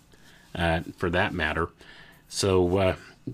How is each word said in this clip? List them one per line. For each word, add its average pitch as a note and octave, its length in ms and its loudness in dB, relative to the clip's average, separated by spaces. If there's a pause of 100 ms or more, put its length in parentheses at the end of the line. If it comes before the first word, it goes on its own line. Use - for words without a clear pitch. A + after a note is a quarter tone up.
(540)
uh, E2+ 260 0 (180)
for F#2+ 100 -2
that F2 240 0
matter. D#2+ 380 -2 (580)
So, F#2 480 2
uh, F#2 200 2 (380)